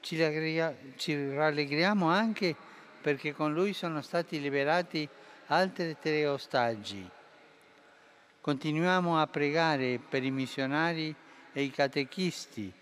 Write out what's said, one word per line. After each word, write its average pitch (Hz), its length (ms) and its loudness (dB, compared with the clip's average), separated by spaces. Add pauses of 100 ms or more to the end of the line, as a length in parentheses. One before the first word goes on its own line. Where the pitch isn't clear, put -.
Ci 170 160 -8
rallegria-, 160 600 0 (180)
ci 143 380 -2
rallegriamo 151 720 2
anche 196 480 2 (460)
perché 147 320 -2
con 151 180 -2
lui 185 220 0
sono 160 280 -4
stati 165 380 -4
liberati 147 720 0 (380)
altri 170 520 0
tre 151 280 2
ostaggi. 110 840 -2 (1300)
Continuiamo 165 800 2
a 151 60 4
pregare 147 760 0
per 131 240 -4
i 135 80 0
missionari 147 800 -2 (380)
e 139 120 -2
i 135 80 -2
catechisti 139 1120 -2